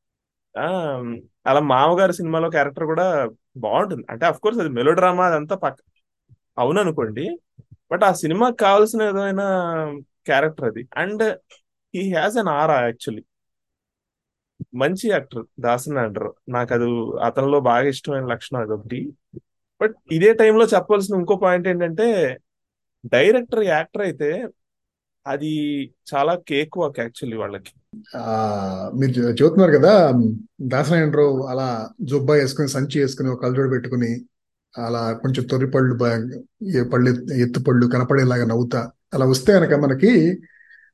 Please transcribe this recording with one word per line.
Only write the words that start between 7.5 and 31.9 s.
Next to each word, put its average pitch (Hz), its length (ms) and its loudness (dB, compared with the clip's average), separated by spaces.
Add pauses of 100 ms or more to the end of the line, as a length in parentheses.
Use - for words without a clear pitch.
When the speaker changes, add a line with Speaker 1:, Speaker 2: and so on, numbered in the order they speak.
Speaker 1:
but 190 120 2
ఆ 190 80 4
సినిమాకి 190 440 0
కావాల్సిన 214 500 2
విధమైన 196 340 -2 (840)
క్యారెక్టర్ 151 380 0
అది. 113 180 -4
And 185 360 -6 (800)
he 190 100 -4
has 180 240 0
an 220 160 -2
aura 143 460 2
actually. 117 320 -12 (1500)
మంచి 170 360 -2
యాక్టర్ 135 340 -4 (160)
దాసరి 123 340 -2
నారాయణరావు, 107 400 -4 (140)
నాకు 123 260 -2
అది 120 100 2 (400)
అతనిలో 139 360 0
బాగా 127 280 2
ఇష్టమైన 135 380 -6
లక్షణం 120 340 -6
అదొకటి. 110 520 -8 (720)
But 214 120 -2 (180)
ఇదే 185 220 6
టైంలో 220 300 6
చెప్పాల్సిన 202 520 0
ఇంకో 180 200 0
పాయింట్ 185 320 0
ఏంటంటే 175 720 0 (680)
డైరెక్టర్ 220 580 2
యాక్టర్ 165 380 -2
అయితే 165 460 -4 (800)
అది 143 240 -4 (640)
చాలా 147 200 2
కేక్ 151 440 -4
వాక్ 143 200 -4
actually 117 400 -8
వాళ్ళకి. 101 340 -10 (440)
Speaker 2:
ఆ, 104 800 -4
మీరు 131 160 0
చె-, 120 320 0
చెబుతున్నారు 170 300 6
కదా, 160 400 6 (480)
దాసరి 135 340 0
నారాయణరావు 147 480 2
అలా 127 460 -4 (140)